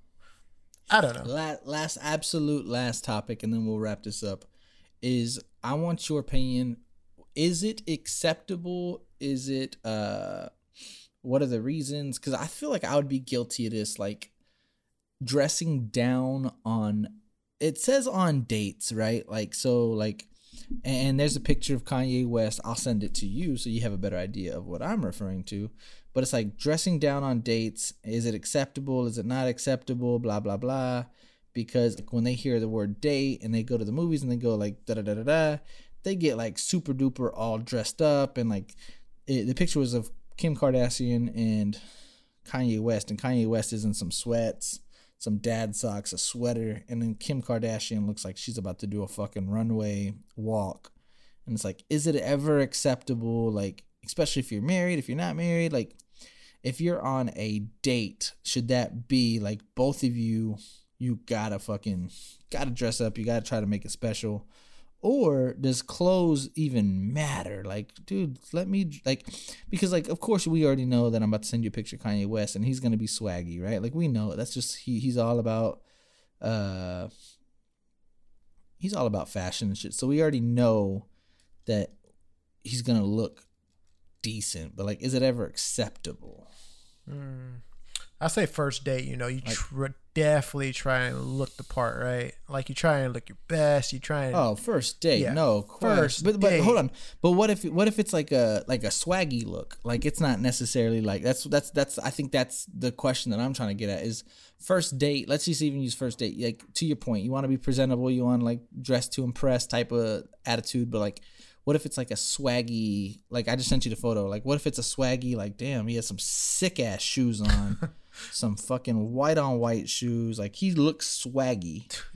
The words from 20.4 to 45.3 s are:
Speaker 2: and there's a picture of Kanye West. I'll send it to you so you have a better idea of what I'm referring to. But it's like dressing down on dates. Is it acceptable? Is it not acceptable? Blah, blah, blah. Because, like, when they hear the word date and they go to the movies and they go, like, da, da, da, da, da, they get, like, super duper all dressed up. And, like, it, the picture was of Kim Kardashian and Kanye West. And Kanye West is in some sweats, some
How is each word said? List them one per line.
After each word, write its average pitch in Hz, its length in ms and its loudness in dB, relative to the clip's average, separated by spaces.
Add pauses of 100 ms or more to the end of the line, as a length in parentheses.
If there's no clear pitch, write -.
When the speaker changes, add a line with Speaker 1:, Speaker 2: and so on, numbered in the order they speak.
Speaker 2:
and 135 340 2
there's 143 180 4
a 143 40 -2
picture - 340 6
of 120 100 -2
Kanye 127 420 0
West. 113 380 2
I'll 117 100 -2
send 113 280 0
it 101 140 0
to 104 100 2
you 135 300 0
so 117 140 -4
you 113 120 0
have 113 100 0
a 101 60 -2
better 95 180 -2
idea 90 400 -4
of 90 100 -8
what 87 160 -6
I'm 185 220 -2
referring 92 400 -4
to. 104 260 -6 (420)
But 131 100 2
it's 127 100 -2
like 107 240 0
dressing 160 420 2
down 143 240 2
on 127 180 0
dates. 113 540 -2 (100)
Is 117 220 -2
it 113 80 0
acceptable? 131 720 -2
Is 113 120 -4
it 101 80 -4
not 127 220 0
acceptable? 123 720 0
Blah, 107 220 0
blah, 104 160 -2
blah. 127 480 -2 (480)
Because, 120 460 2
like, - 140 -10
when 117 120 2
they 123 100 2
hear 120 260 2
the 110 80 0
word 104 320 -2
date 139 420 0
and 110 120 -4
they 113 80 2
go 120 140 0
to 110 80 0
the 107 80 -2
movies 160 300 0
and 127 80 -2
they 123 60 0
go, 120 180 2
like, 104 320 -2
da, 113 80 0
da, 107 80 -4
da, 104 120 0
da, 110 80 -4
da, 151 360 2 (460)
they 196 100 -2
get, 160 220 2
like, 113 220 -4
super 156 360 0
duper 131 400 0
all 113 240 -2
dressed 117 420 -4
up. 143 380 4
And, 117 100 2
like, 98 260 -4 (520)
it, 127 200 0
the 127 80 2
picture 165 260 4
was 123 140 2
of 113 160 -2 (260)
Kim 160 200 0
Kardashian 120 800 2
and 107 420 0 (640)
Kanye 123 360 0
West. 110 300 0
And 104 100 -4
Kanye 123 280 2
West 110 240 2
is 107 120 -2
in 104 100 2
some 90 180 -4
sweats, - 680 -2 (380)
some 107 200 -2